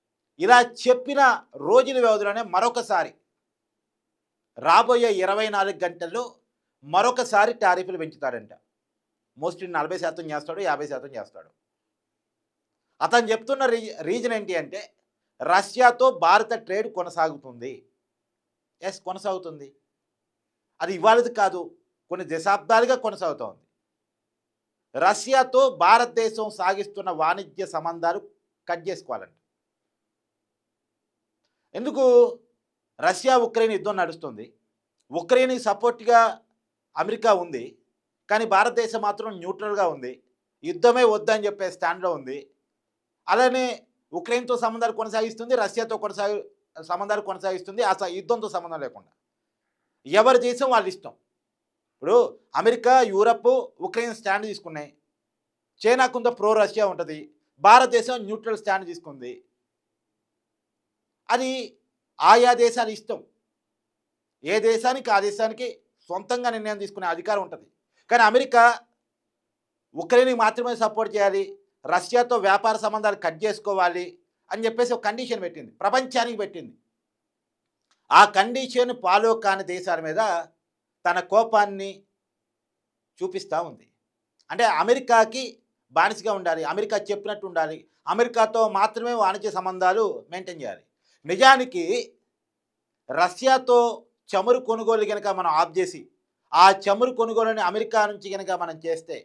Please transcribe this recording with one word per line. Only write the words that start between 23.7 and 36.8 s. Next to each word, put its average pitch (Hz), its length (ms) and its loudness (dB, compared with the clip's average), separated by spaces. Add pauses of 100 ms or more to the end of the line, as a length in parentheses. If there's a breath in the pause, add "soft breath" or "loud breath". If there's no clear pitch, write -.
రష్యాతో 254 580 2 (220)
భారతదేశం 226 760 2
సాగిస్తున్న 196 520 -4 (100)
వాణిజ్య 175 540 -4
సంబంధాలు 170 460 -4 (480)
కట్ 165 200 -8
చేసుకోవాలంట. 117 480 -10 (2500)
ఎందుకు? 262 260 -2 (1000)
రష్యా 254 300 2 (100)
ఉక్రెయిన్ 226 300 0
యుద్ధం 196 200 -6
నడుస్తుంది, 160 500 -8 (760)
ఉక్రెయిన్కి 254 480 0
సపోర్ట్గా 226 520 2 (840)